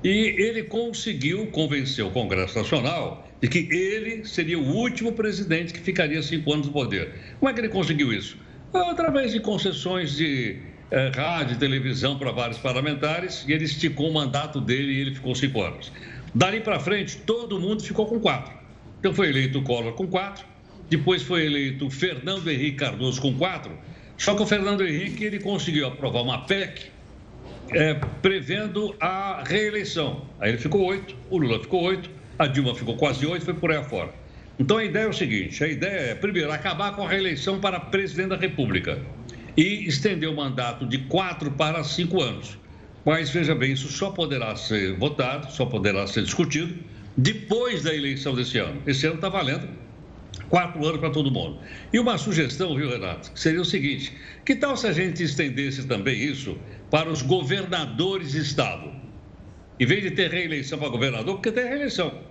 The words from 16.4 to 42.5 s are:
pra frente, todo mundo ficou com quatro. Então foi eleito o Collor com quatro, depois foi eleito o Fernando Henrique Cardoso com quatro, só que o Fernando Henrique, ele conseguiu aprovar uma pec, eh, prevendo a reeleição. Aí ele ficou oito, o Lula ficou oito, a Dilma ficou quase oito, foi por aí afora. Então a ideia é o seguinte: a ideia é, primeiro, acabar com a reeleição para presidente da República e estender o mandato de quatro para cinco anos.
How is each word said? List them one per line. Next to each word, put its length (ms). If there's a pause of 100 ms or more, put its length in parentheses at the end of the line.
pra 180
frente, 380
todo 420
mundo 240
ficou 220
com 140
quatro. 340 (460)
Então 140
foi 160
eleito 300
o 40
Collor 300
com 140
quatro, 380 (440)
depois 320
foi 240
eleito 420
o 40
Fernando 580
Henrique 280
Cardoso 440
com 160
quatro, 340 (460)
só 160
que 80
o 40
Fernando 400
Henrique, 400
ele 140
conseguiu 480
aprovar 340
uma 240
pec, 440 (840)
eh, 260 (220)
prevendo 800
a 440
reeleição. 840 (140)
Aí 120
ele 60
ficou 280
oito, 300 (140)
o 80
Lula 220
ficou 220
oito, 280 (300)
a 80
Dilma 260
ficou 220
quase 300
oito, 180
foi 100
por 160
aí 80
afora. 320 (480)
Então 200
a 80
ideia 180
é 40
o 60
seguinte: 500
a 40
ideia 440
é, 40
primeiro, 360
acabar 440
com 80
a 60
reeleição 500
para 200
presidente 500
da 80
República 600 (560)
e 300
estender 440
o 60
mandato 500
de 140
quatro 520
para 320
cinco 380
anos. 360 (460)